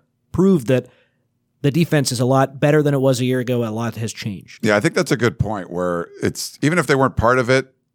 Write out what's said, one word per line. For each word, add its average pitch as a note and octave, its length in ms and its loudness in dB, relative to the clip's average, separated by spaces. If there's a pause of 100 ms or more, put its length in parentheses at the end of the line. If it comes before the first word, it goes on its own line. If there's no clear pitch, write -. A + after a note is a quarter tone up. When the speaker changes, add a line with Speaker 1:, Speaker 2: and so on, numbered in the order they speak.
(320)
Speaker 1:
prove F3 340 2
that B2+ 200 0 (760)
the C#3+ 100 2
defense D3+ 400 0
is A#2 80 -4
a B2+ 40 0
lot C3+ 360 0
better D3+ 200 4
than C#3+ 140 0
it C3+ 60 0
was C3 180 2
a B2+ 60 -2
year B2+ 160 0
ago. A#2+ 240 -2
A A2+ 60 -6
lot A2+ 260 -6
has A2 160 -8
changed. - 520 -10
Speaker 2:
Yeah, G#2+ 120 4
I G#2 40 2
think E3 140 0
that's - 160 -2
a C#3+ 60 0
good A2+ 200 0
point G2+ 320 -4
where F2 400 -4 (140)
it's, - 400 -6
even D#3 160 0
if D3+ 80 0
they D3+ 80 2
weren't C3+ 220 0
part B2 240 2
of A#2 100 0
it, C3 240 -2 (200)